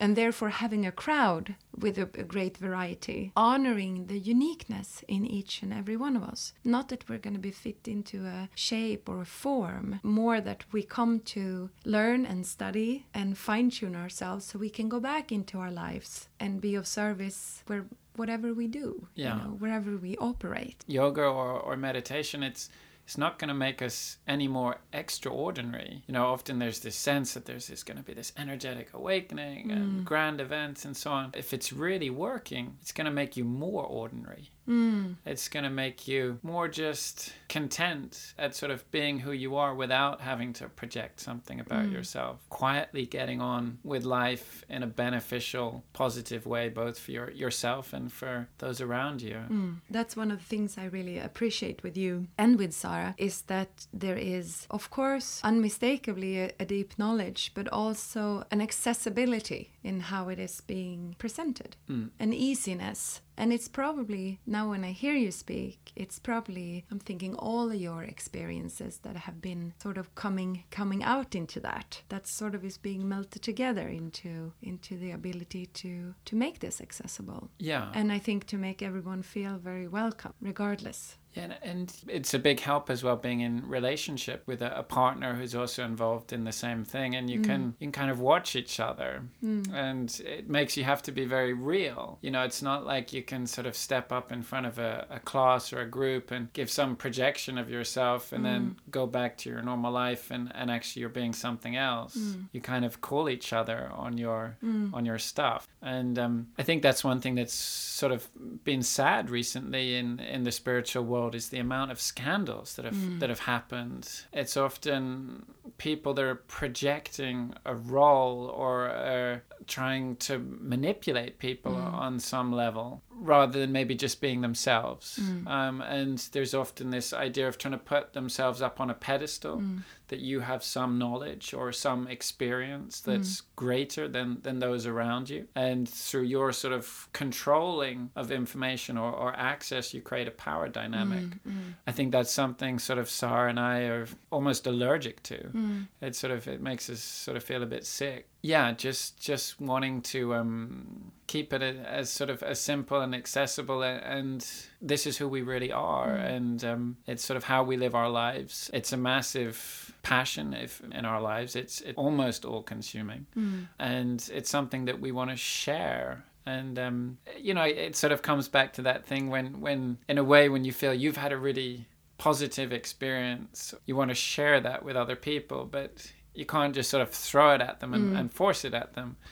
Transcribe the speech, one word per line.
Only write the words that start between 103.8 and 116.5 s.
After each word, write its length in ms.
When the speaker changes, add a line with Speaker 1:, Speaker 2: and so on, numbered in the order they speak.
Speaker 2:
on 260
your, 440
Speaker 1:
Mm. 320
Speaker 2:
on 100
your 140
stuff. 480
And, 340
um, 300
I 40
think 220
that's 180
one 180
thing 140
that's 200
sort 140
of 160
been 200
sad 480
recently 640
in, 240
in 240
the 80
spiritual 520
world 200
is 140
the 100
amount 320
of 100
scandals 760
that 80
have, 100
Speaker 1:
Mm. 260
Speaker 2:
that 100
have 100
happened. 640
It's 260
often 880
people 360
that 100
are 100
projecting 1200